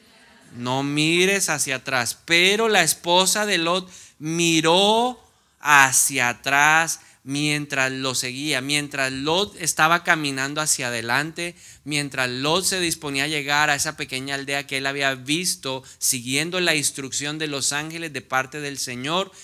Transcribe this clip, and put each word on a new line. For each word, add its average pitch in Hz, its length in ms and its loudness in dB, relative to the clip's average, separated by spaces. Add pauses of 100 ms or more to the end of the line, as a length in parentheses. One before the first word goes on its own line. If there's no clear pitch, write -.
(580)
"No 127 260 0
mires 170 640 2
hacia 143 300 -2
atrás". 127 480 -2
Pero 190 420 4
la 202 160 4
esposa 185 600 2
de 202 120 0
Lot 175 320 0 (300)
miró 170 1000 2 (440)
hacia 135 680 6
atrás 147 720 2 (260)
mientras 143 640 -2
lo 131 260 -4
seguía, 135 440 -4
mientras 139 540 -2
Lot 160 480 -2
estaba 170 420 2
caminando 147 560 -2
hacia 147 300 -2
adelante, 143 680 -4 (300)
mientras 139 440 -2
Lot 147 360 0
se 185 160 -2
disponía 151 420 -2
a 151 60 -2
llegar 147 400 0
a 143 60 2
esa 151 200 -2
pequeña 139 400 -6
aldea 139 320 -6
que 139 120 -4
él 139 80 -4
había 139 280 0
visto 135 680 -4 (160)
siguiendo 139 600 -2
la 170 160 2
instrucción 143 640 -4
de 156 80 -4
los 139 240 -2
ángeles 160 400 -6
de 131 100 -8
parte 131 380 -4
del 143 180 -8
Señor, 143 540 -4 (120)